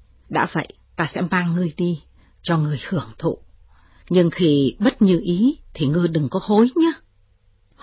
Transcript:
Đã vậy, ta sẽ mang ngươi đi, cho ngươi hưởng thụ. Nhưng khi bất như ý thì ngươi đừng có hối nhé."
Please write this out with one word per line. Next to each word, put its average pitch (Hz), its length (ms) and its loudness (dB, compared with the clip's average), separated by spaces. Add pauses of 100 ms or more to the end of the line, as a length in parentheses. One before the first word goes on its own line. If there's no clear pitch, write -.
(280)
Đã 156 240 0
vậy, - 160 -4 (280)
ta 160 180 -2
sẽ - 60 -6 (100)
mang 175 240 0
ngươi 175 220 -2
đi, 175 260 -4 (400)
cho 165 160 0
ngươi 151 300 -2
hưởng 151 300 -6
thụ. 160 200 -4 (720)
Nhưng 175 220 4
khi 143 480 2
bất 233 240 0
như 185 220 4
ý 208 340 0 (160)
thì 156 120 -2
ngươi 170 220 0
đừng 156 200 -2
có 185 140 -6
hối 220 320 4
nhé." 330 180 2 (920)